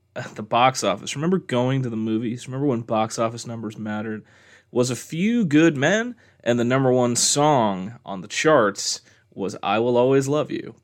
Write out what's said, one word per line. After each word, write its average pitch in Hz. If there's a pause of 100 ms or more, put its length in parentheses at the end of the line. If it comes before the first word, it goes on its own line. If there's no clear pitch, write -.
(160)
at -
the 110
box 120
office. 101
Remember 170
going 127
to 127
the 113
movies? 110
Remember 135
when 117
box 113
office 113
numbers 113
mattered? 107 (480)
Was 123
A 120
Few 214
Good 156
Men, 208 (260)
and 120
the 120
number 131
one 120
song 120 (100)
on 95
the 107
charts 127 (320)
was 95
I 104
Will 120
Always 135
Love 151
You 127